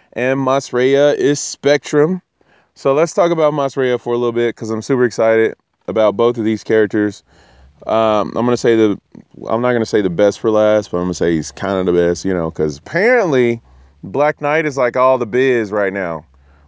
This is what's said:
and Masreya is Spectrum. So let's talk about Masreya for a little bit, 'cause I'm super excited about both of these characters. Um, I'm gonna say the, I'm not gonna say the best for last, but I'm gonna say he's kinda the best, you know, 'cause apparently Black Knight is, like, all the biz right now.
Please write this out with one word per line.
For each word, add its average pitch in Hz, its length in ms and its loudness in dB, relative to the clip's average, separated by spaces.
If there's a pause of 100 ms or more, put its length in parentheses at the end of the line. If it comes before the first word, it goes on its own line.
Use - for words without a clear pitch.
(120)
and 131 280 -2
Masreya 135 760 2
is 143 240 0
Spectrum. 147 840 0 (540)
So 139 180 0
let's 156 200 0
talk 175 180 2
about 156 220 0
Masreya 135 460 -2
for 120 140 -4
a 120 40 0
little 120 140 0
bit, 117 240 -2
'cause 110 140 -8
I'm 110 140 -4
super 127 200 0
excited 113 520 2 (340)
about 104 260 2
both 117 220 0
of 110 80 -2
these 110 180 -2
characters. 107 600 0 (640)
Um, 107 520 0
I'm 117 80 -2
gonna 123 100 0
say 117 220 2
the, 107 200 2 (520)
I'm 117 120 -2
not 123 120 0
gonna 113 120 0
say 110 160 0
the 98 80 0
best 101 300 0
for 113 100 0
last, 107 400 2
but 90 80 -6
I'm 87 60 -2
gonna 90 100 -2
say 85 200 0
he's 78 180 -4
kinda 95 320 -4
the 92 80 0
best, 87 320 0
you 95 100 -2
know, 85 160 -2
'cause 78 280 -4
apparently 156 840 0 (400)
Black 135 400 -2
Knight 151 240 -2
is, 135 120 -4
like, 123 180 0
all 131 220 4
the 120 80 -2
biz 117 480 0
right 101 180 0
now. 85 320 -6 (440)